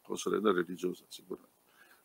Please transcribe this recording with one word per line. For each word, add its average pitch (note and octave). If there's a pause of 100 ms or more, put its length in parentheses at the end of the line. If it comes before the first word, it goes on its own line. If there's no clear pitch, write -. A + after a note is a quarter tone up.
consorelle G2
religiose, F2
sicuramente, - (500)